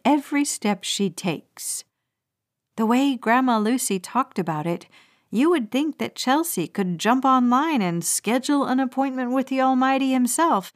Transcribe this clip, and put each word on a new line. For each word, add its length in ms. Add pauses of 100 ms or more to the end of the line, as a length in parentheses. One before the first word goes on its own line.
every 400
step 400
she 260
takes." 760 (920)
The 120
way 280
Grandma 440
Lucy 400
talked 400
about 260
it, 220 (420)
you 200
would 220
think 280
that 160
Chelsea 520
could 320
jump 240
online 580
and 220
schedule 600
an 140
appointment 520
with 160
the 140
Almighty 500
himself, 640